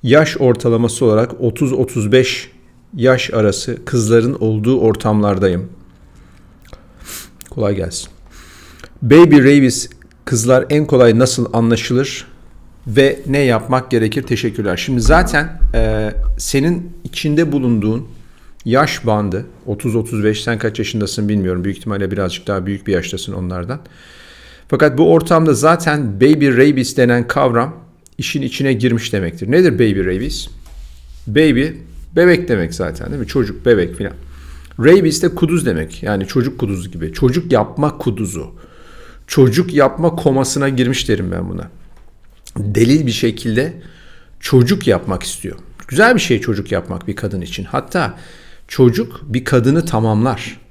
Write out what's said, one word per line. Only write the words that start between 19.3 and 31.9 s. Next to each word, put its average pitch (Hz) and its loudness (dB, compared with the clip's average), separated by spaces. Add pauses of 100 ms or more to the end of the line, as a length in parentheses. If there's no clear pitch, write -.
otuz 110 -4
otuz 107 -4
beş, 107 0
sen 117 -4
kaç 110 -4
yaşındasın 104 -4
bilmiyorum. 92 -2
Büyük 98 -4
ihtimalle 101 -6
birazcık 95 -6
daha 95 -4
büyük 98 -6
bir 104 -2
yaştasın 92 -4
onlardan. 92 -8 (880)
Fakat 143 2
bu 165 6
ortamda 160 4
zaten 147 0
baby 147 4
rabies 131 2
denen 120 2
kavram 135 0 (420)
işin - -6
içine 135 -2
girmiş 117 -2
demektir. 95 -4
Nedir 165 4
baby 101 2
rabies? 92 -4 (760)
Baby, 135 2 (520)